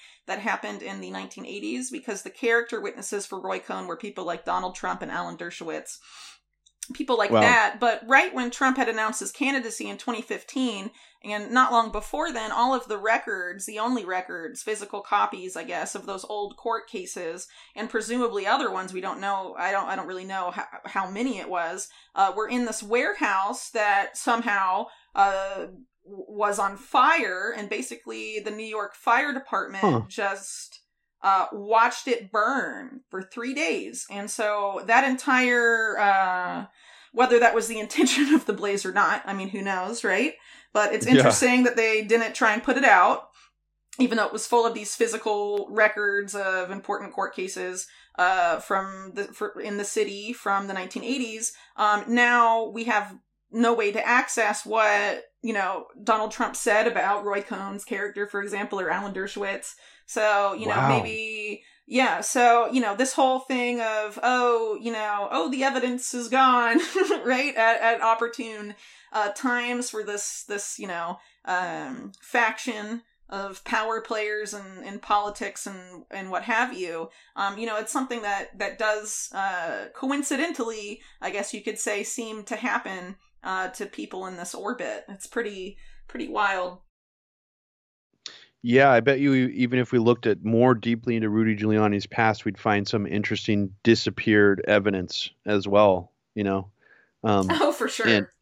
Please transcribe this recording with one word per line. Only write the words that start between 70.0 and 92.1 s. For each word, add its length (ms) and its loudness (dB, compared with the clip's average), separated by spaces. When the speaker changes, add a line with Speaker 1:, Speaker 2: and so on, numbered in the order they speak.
Speaker 1:
this, 440 -8
this, 320 -8
you 100 -10
know, 300 -6
um, 760 -4
faction 800 -2
of 340 -10
power 380 -2
players 500 -4
and 320 -14
in 140 -12
politics 680 -4
and, 440 -16
and 200 -10
what 120 -4
have 340 0
you. 320 -6
Um, 200 -2
you 100 -8
know, 120 -4
it's 140 -6
something 300 -4
that, 360 -6
that 200 -6
does, 540 -4
uh, 640 -4
coincidentally, 1080 -4
I 80 -6
guess 240 -6
you 80 -10
could 160 -6
say, 240 -4
seem 420 -10
to 120 -8
happen, 600 -6
uh, 260 -4
to 180 -10
people 400 -12
in 100 -12
this 180 -10
orbit. 540 -8
It's 180 -16
pretty, 520 -8
pretty 200 -8
wild. 520 -2
Speaker 2:
Yeah, 280 8
I 100 8
bet 200 4
you, 140 4
even 440 2
if 140 0
we 60 4
looked 280 4
at 160 2
more 320 6
deeply 420 0
into 120 0
Rudy 260 2
Giuliani's 520 2
past, 400 0